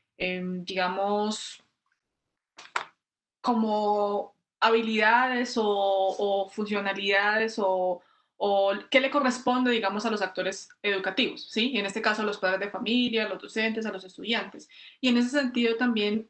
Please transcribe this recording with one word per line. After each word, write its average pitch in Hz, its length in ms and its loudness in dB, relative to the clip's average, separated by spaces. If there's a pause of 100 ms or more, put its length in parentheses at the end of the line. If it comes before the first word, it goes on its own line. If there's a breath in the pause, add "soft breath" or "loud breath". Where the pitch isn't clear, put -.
(160)
em, 180 480 -4
digamos, 196 1000 -2 (1800)
como 208 920 0 (260)
habilidades 226 1000 4
o, 214 80 2
o 196 840 2
funcionalidades 202 1080 0
o, 185 440 0 (360 soft breath)
o 196 340 2 (180)
qué 262 100 6
le 269 100 0
corresponde, 254 600 0
digamos, 208 340 0
a 226 60 -2
los 208 100 -2
actores 190 480 -4 (140)
educativos, 190 680 -2
¿sí? 233 220 0
Y 247 60 -2
en 202 80 -2
este 220 160 -6
caso 214 180 0
a 214 60 -2
los 202 100 -2
padres 185 240 0
de 202 100 -4
familia, 220 540 0
a 202 60 -4
los 180 100 -8
docentes, 220 460 -4
a 196 60 -4
los 190 120 -12
estudiantes. 190 640 -6 (320 loud breath)
Y 262 80 2
en 240 80 4
ese 247 140 2
sentido 240 460 0
también, 220 540 0